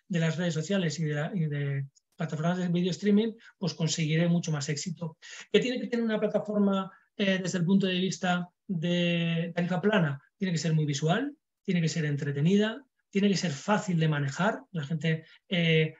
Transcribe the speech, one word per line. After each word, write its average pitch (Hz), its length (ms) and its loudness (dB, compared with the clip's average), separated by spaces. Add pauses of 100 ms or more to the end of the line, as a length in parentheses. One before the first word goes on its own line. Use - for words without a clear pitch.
de 175 100 -2
las 160 180 0
redes 170 180 -2
sociales 160 440 -2
y 165 60 -2
de 151 100 -2
la, 147 200 -4
y 165 120 0
de 143 400 -4 (300)
plataformas 165 420 -2
de 180 100 -2
video 175 240 0
streaming, 208 400 4 (260)
pues 165 160 -2
conseguiré 160 540 0
mucho 170 220 2
más 143 180 -4
éxito. 160 500 -6 (340)
¿Qué 208 80 6
tiene 254 200 -2
que 202 80 -6
tener 233 160 0
una 220 140 0
plataforma, 196 720 0 (260)
eh, 190 260 0
desde 185 160 -2
el 165 80 0
punto 196 200 4
de 185 120 0
vista 180 500 -2 (180)
de 170 880 0
tarifa 175 260 -2
plana? 175 420 2 (160)
Tiene 185 140 -2
que 160 60 0
ser 160 140 -2
muy 151 140 2
visual, 170 500 0 (260)
tiene 175 200 0
que 160 60 2
ser 156 180 -2
entretenida, 151 760 0 (280)
tiene 202 180 2
que 190 80 2
ser 170 160 -2
fácil 185 460 0
de 160 100 2
manejar, 147 540 0 (100)
la 151 120 -6
gente, 160 400 -2 (240)
eh, 160 520 2